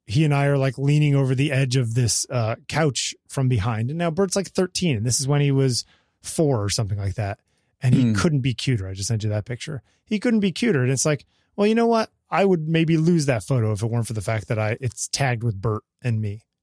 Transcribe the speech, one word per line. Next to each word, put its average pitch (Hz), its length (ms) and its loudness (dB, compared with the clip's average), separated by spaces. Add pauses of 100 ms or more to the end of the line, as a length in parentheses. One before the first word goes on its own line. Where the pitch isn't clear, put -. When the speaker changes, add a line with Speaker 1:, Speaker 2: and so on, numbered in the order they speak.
Speaker 1:
he 143 180 2
and 147 80 2
I 143 140 2
are, 143 100 2
like, 135 220 0
leaning 147 340 4
over 135 220 2
the 143 160 0
edge 131 240 0
of 117 180 0
this, 120 380 0
uh, 117 240 -2 (120)
couch 147 460 0 (140)
from 135 200 -2
behind. 117 440 0
And 165 80 -6
now 170 100 0
Bert's, 180 260 -2
like, 196 140 -4
thirteen, 175 480 -2
and 104 80 -2
this 123 140 0
is 131 80 -4
when 143 140 2
he 143 100 2
was 135 340 0 (360)
four 139 420 0
or 101 60 -2
something 101 280 -4
like 101 180 -4
that. 101 240 -6 (400)
And 127 160 2
he 135 60 4
Speaker 2:
Hmm. 117 120 4
Speaker 1:
couldn't 135 280 0
be 127 140 -2
cuter. 101 320 -2
I 95 80 -10
just 95 120 -6
sent 110 160 -2
you 110 60 -2
that 104 160 -4
picture. 123 380 -10 (220)
He 214 140 -2
couldn't 226 220 0
be 196 100 0
cuter. 175 320 0
And 127 80 2
it's 131 140 0
like, 151 200 -2 (300)
well, 202 120 2
you 220 80 4
know 233 120 4
what? 226 240 0 (180)
I 165 140 2
would 180 240 2
maybe 165 300 2
lose 160 300 4
that 120 160 0
photo 113 280 0
if 101 120 -2
it - 20 -2
weren't 113 220 -2
for 117 60 -8
the 107 80 -6
fact 110 280 -4
that 117 100 0
I, 107 220 -2
it's - 260 -6
tagged 123 360 -2
with 101 180 -4
Bert 107 220 -4 (180)
and 113 180 -2
me. 107 220 -6 (220)